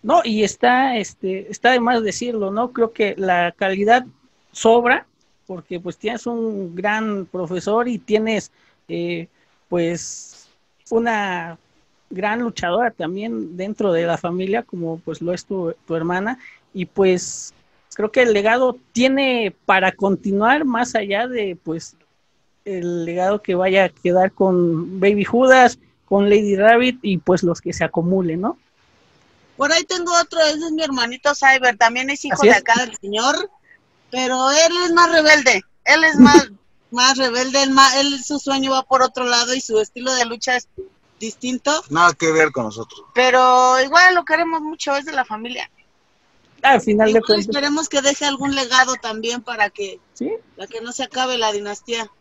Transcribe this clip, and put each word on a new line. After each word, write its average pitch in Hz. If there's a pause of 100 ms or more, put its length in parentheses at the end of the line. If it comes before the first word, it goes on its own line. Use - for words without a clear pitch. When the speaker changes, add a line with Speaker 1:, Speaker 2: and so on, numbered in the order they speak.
Speaker 1:
No, 233
y 214
está, 247
este, 190
está 240
de 254
más 233
decirlo, 214
¿no? 240
Creo 226
que 208
la 175
calidad 202 (480)
sobra, 240 (420)
porque, 175
pues, 180
tienes 220
un 214
gran 208
profesor 185
y 233
tienes, 214 (360)
eh, 170 (420)
pues, - (420)
una 202 (520)
gran 208
luchadora 226
también 202
dentro 202
de 165
la 170
familia, 185
como, 165
pues, 160
lo 170
es 175
tu, 175 (140)
tu 165
hermana, 185 (360)
y, 185
pues, - (420)
creo 214
que 254
el 233
legado 240 (140)
tiene 254 (100)
para 190
continuar 202
más 240
allá 208
de, 208
pues, 160 (720)
el 175
legado 185
que 185
vaya 185
a 170
quedar 185
con 180
Baby 202
Judas, 254 (280)
con 202
Lady 208
Rabbit 240
y, 196
pues, 180
los -
que 175
se 170
acumulen, 175
¿no? 240 (1000)
Speaker 2:
Por 285
ahí 330
tengo 349
otro, 330
ese 311
es 320
mi 311
hermanito 254
Cyber, 254
también 240
es 294
hijo 285
Speaker 1:
Así 190
Speaker 2:
de 233
Speaker 1:
es. 208
Speaker 2:
acá 226 (120)
del 226
señor, 262 (580)
pero 254
él 320 (120)
es 339
más 339
rebelde, 302 (240)
él 311
es 311
más, 277 (200)
Speaker 1:
<laughs> -
Speaker 2:
más 247
rebelde, 254
él 269
ma-, 269
él, 277
su 294
sueño 269
va 262
por 262
otro 254
lado 240
y 262
su 220
estilo 247
de 240
lucha 233
es 240 (520)
distinto. 247 (200)
Speaker 3:
Nada 165
que 160
ver 156
con 131
nosotros. 110 (100)
Speaker 2:
Pero 254
igual 339
lo 349
queremos 330
mucho, 302
es 277
de 311
la 269
familia. 233 (920)
Speaker 1:
Al 262
final 214
de 226
Speaker 2:
Igual 220
Speaker 1:
cuentas. 208
Speaker 2:
esperemos 294
que 277
deje 277
algún 277
legado 254
también 233
para 214
que, 190 (160)
Speaker 1:
Sí. 277 (240)
Speaker 2:
para 190
que 226
no 240
se 262
acabe 254
la 220
dinastía. 208 (120)